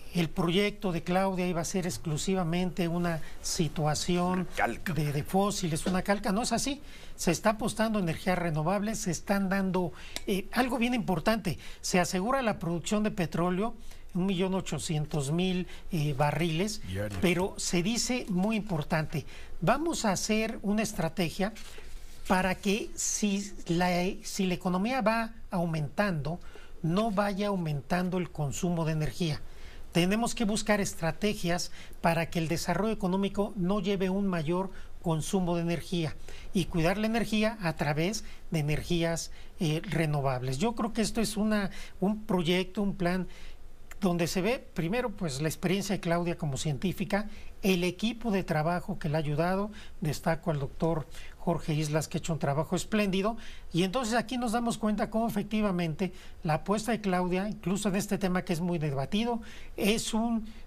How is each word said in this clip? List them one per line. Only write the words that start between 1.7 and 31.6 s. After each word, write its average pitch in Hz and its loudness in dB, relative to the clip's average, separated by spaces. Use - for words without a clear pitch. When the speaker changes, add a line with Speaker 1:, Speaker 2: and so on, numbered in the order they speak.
Speaker 1:
exclusivamente 175 0
una 170 0
situación 175 2
Speaker 2:
Una 175 -2
calca. 117 0
Speaker 1:
de, 147 0
de 143 0
fósiles, 190 0
una 185 2
calca, 202 2
no 208 2
es - 0
así. 269 0
Se - 2
está 165 4
apostando 220 0
a 202 2
energías 180 0
renovables, 175 0
se 180 -2
están 196 0
dando, 185 2
eh, 196 0
algo 254 2
bien 247 2
importante, 190 0
se - 4
asegura 196 2
la 226 0
producción 170 0
de 214 2
petróleo, 180 0
un 185 2
millón 190 0
ochocientos 151 -2
mil, 180 2
eh, 151 0
barriles, 156 2
Speaker 3:
Diario. 98 -4
Speaker 1:
pero 180 2
se - 0
dice 240 0
muy 208 2
importante, 156 -2
vamos 269 2
a 208 4
hacer 220 0
una 208 2
estrategia 185 -2
para 185 4
que 214 0
si 202 0
la, 175 2
si - -2
la 175 2
economía 190 0
va 226 2
aumentando, 165 0
no 196 2
vaya 202 0
aumentando 180 0
el 175 -2
consumo 165 0
de 160 2
energía. 151 0
Tenemos 196 4
que 233 0
buscar 208 2
estrategias 180 0